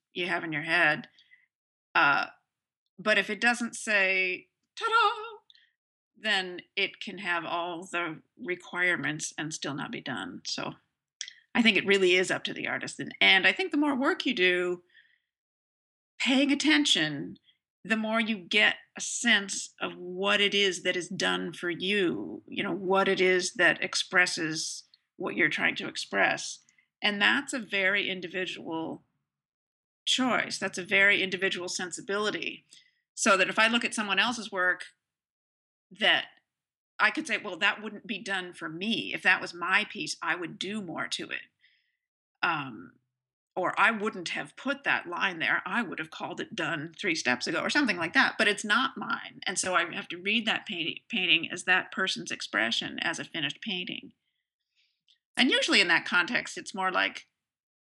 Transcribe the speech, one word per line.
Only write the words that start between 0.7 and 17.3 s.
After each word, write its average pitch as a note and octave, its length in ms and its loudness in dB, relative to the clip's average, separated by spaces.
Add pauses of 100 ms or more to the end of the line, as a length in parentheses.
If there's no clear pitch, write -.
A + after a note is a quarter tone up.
Uh, C#3+ 320 4 (720)
but G#3 200 2
if G3 120 -2
it G3+ 100 -4
doesn't A#3 340 0
say, F#3+ 760 0 (280)
"Ta-da!" A4 640 2 (800)
then F#3 440 -2 (160)
it F#3+ 240 -2
can F#3+ 180 -10
have F3 260 -2
all F3 400 -4
the E3+ 360 -6 (160)
requirements E3+ 1000 -4
and D#3 160 -6
still - 220 -6
not D#3 160 -8
be - 100 -10
done, F#2+ 440 -8
so - 300 -6 (800)
I B3 80 6
think G#3+ 140 6
it - 100 2
really F#3+ 280 6
is F#3 160 2
up - 140 -2
to F#3+ 80 -6
the - 140 -6
artist, B2+ 320 -6
and, C#3 220 -10
and F#3+ 260 6
I G3 60 4
think F#4 180 -4
the D4+ 60 0
more D4 180 2
work C#4+ 320 0
you B3+ 80 0
do F3+ 480 2 (1400)
paying C4+ 320 4
attention, A3+ 880 2 (460)